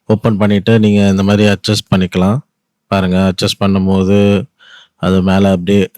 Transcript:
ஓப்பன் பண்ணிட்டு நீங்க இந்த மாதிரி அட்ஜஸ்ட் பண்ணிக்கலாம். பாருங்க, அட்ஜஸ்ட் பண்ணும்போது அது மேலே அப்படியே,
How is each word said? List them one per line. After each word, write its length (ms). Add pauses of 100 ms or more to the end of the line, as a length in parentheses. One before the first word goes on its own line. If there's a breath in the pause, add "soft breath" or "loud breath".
ஓப்பன் 300
பண்ணிட்டு 420
நீங்க 300
இந்த 140
மாதிரி 260
அட்ஜஸ்ட் 480
பண்ணிக்கலாம். 420 (480)
பாருங்க, 460
அட்ஜஸ்ட் 320
பண்ணும்போது 800 (520 loud breath)
அது 260
மேலே 280
அப்படியே, 480